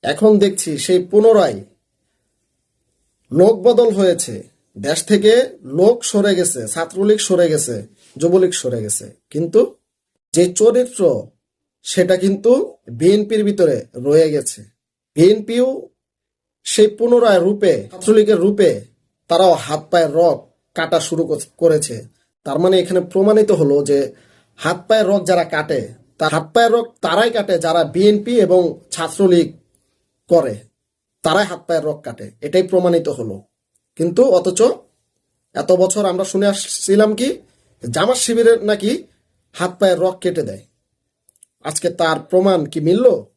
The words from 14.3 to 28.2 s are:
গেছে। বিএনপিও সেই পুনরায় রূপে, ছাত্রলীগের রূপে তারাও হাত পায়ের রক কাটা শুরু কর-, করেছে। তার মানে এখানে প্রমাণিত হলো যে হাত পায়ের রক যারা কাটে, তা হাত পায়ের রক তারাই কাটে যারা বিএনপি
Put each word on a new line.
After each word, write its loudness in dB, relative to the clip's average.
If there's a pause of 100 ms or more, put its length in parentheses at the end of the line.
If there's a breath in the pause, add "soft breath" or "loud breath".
গেছে। -6 (500)
বিএনপিও 0 (760)
সেই 2
পুনরায় 2
রূপে, 0
ছাত্রলীগের 2
রূপে 0 (480)
তারাও 4
হাত -4
পায়ের 2
রক 0 (240)
কাটা -2
শুরু -4
কর-, -6
করেছে। -4 (400)
তার -6
মানে 2
এখানে -2
প্রমাণিত 0
হলো 0
যে -2 (440 soft breath)
হাত -6
পায়ের 2
রক -2
যারা 0
কাটে, -6 (300)
তা -2
হাত -4
পায়ের 4
রক -2
তারাই 0
কাটে -2
যারা 0
বিএনপি 0